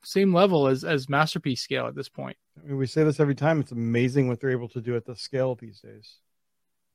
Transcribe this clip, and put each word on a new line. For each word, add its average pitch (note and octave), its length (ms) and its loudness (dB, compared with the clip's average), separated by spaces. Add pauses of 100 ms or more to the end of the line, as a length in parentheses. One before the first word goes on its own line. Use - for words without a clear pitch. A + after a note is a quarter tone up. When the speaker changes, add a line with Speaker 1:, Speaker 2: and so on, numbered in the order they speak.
Speaker 1:
same G3 320 2
level E3+ 320 4
as, C3 160 2
as D3 260 -2
Masterpiece D3 540 0
Scale B2+ 240 -4
at C3 80 -10
this C#3 140 -12
point. C3 280 -12 (220)
Speaker 2:
I D#3 80 -20
mean, C#3 120 -6
we C3+ 80 0
say D#3 180 2
this D3 160 2
every C#3 160 2
time. D#3 240 2
It's C3+ 100 -4
amazing B2 560 0
what A#2+ 140 -4
they're C3+ 100 -2
able A#2+ 200 -4
to B2 100 -10
do A#2+ 160 -4
at A2+ 80 -6
the B2 100 -16
scale C3 400 -4
these A2+ 260 -20
days. A2 360 -20 (800)